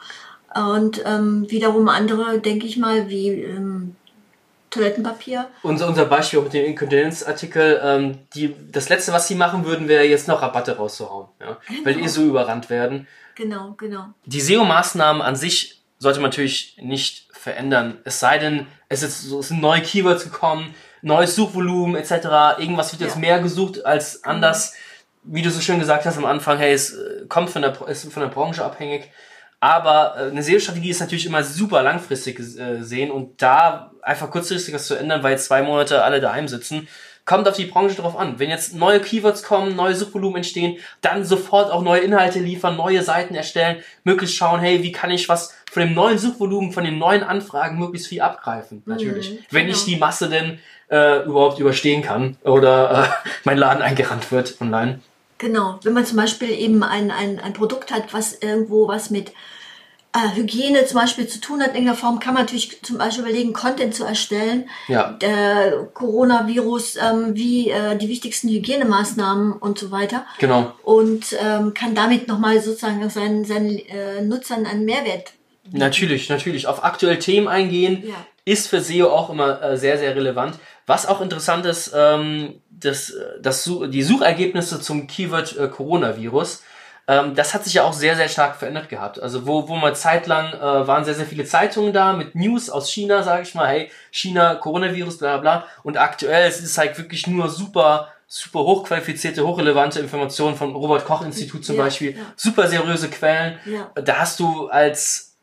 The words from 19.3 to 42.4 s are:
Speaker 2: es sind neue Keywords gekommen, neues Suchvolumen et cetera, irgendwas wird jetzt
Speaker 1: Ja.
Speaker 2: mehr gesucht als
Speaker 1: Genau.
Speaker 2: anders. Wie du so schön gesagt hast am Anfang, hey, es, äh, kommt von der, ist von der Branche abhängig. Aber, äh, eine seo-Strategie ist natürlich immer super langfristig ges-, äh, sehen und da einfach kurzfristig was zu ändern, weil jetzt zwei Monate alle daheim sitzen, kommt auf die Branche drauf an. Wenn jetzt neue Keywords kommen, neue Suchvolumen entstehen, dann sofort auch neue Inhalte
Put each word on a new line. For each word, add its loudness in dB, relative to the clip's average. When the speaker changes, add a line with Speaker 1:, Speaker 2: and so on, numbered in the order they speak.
Speaker 2:
es -8
sind -2
neue 4
Keywords 2
gekommen, -4
neues 4
Suchvolumen 0
et -4
cetera, 4
irgendwas -2
wird -8
jetzt -4
Speaker 1:
Ja. -6
Speaker 2:
mehr 4
gesucht -2
als -2
Speaker 1:
Genau. -4
Speaker 2:
anders. 0
Wie -8
du 0
so -4
schön 0
gesagt 2
hast -2
am -4
Anfang, 0
hey, 4
es, 0
äh, -12
kommt 0
von -4
der, 0
ist -10
von -6
der -4
Branche -4
abhängig. -8
Aber, 4
äh, -4
eine -6
seo-Strategie 0
ist -4
natürlich -4
immer 0
super 0
langfristig -2
ges-, -14
äh, -6
sehen -4
und -8
da 4
einfach -4
kurzfristig -6
was -6
zu -2
ändern, -2
weil 4
jetzt -2
zwei 4
Monate 2
alle 4
daheim -2
sitzen, -8
kommt 4
auf 0
die -4
Branche 0
drauf -6
an. -4
Wenn -2
jetzt -6
neue 4
Keywords 0
kommen, 0
neue 2
Suchvolumen -4
entstehen, -4
dann 0
sofort 2
auch 0
neue 4
Inhalte 4